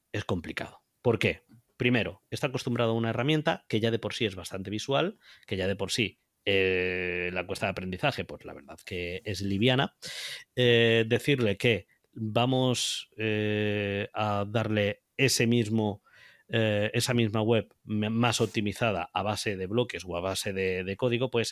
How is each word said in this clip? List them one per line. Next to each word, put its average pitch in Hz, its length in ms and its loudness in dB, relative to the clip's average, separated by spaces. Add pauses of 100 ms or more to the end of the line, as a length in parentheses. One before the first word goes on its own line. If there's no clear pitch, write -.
(120)
es 104 140 -4
complicado. - 580 -6 (180)
¿Por 110 180 2
qué? - 260 0 (320)
Primero, 113 520 0
está 135 180 -4
acostumbrado 120 440 0
a 113 40 0
una 113 140 0
herramienta 151 580 0
que 110 140 0
ya 113 100 2
de 113 80 0
por 104 140 -6
sí 117 120 -2
es 95 100 -2
bastante 95 340 -10
visual, 139 480 -2 (280)
que 101 120 -4
ya 92 100 0
de 98 80 0
por 98 160 -4
sí, - 300 -2 (240)
eh, 92 880 0
la 90 120 -4
cuesta 98 200 -6
de 98 60 0
aprendizaje, 92 520 -4
pues - 220 -14
la 82 80 -12
verdad - 320 -18
que 90 400 -6
es 98 160 -4
liviana. 120 520 2 (640)
Eh, 117 500 6
decirle 117 520 2
que 113 300 2 (260)
vamos, 120 1040 0
eh, 104 960 0
a 104 340 0
darle 107 560 0 (140)
ese 127 300 4
mismo, 110 540 2 (460)
eh, 107 460 2
esa 123 200 0
misma 113 280 2
web 110 260 2 (180)
m-, 107 240 -2
más 117 300 2
optimizada 104 720 -2
a 92 80 -2
base 104 360 -2
de 92 100 -4
bloques 107 400 -2
o 87 80 -4
a 87 60 -2
base 95 320 -2
de, 92 320 -2
de 98 100 -4
código, 123 340 0
pues 117 220 -2